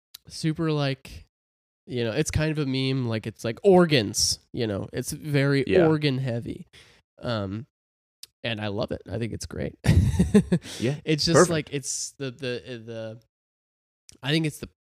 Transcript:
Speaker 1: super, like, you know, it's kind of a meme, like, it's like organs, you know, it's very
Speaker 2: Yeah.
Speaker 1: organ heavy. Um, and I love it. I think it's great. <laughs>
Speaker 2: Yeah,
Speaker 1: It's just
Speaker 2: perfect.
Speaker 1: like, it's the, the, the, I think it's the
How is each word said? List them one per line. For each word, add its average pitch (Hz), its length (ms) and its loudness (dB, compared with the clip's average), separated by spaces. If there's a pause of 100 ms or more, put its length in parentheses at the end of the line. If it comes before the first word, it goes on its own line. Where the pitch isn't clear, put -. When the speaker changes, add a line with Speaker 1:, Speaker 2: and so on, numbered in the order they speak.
(280)
Speaker 1:
super, 160 440 -4
like, 143 540 -4 (640)
you 120 160 -4
know, 113 80 -2
it's 143 200 -2
kind 156 200 0
of 151 80 -4
a 151 60 -2
meme, 131 420 -2
like, 113 180 -4
it's 113 200 -8
like 117 180 -6
organs, 156 760 6 (120)
you 120 160 -2
know, 101 240 -4
it's - 200 -6
very 143 540 0
Speaker 2:
Yeah. 180 220 4
Speaker 1:
organ 151 300 2
heavy. 123 500 -6 (540)
Um, 107 440 -4 (800)
and 117 140 -6
I 107 80 -6
love 101 240 -4
it. - 180 -8
I - 100 -6
think 113 120 -4
it's - 140 -10
great. - 340 -8
<laughs> - 60 -10 (960)
Speaker 2:
Yeah, 131 160 -2 (100)
Speaker 1:
It's 151 200 0
just 165 100 4
Speaker 2:
perfect. 165 160 8
Speaker 1:
like, 156 200 -2
it's - 460 -6
the, 135 140 -8
the, 123 540 -8
the, 113 340 -12 (1040)
I 131 100 -4
think 160 140 2
it's 147 140 -4
the - 100 -14 (120)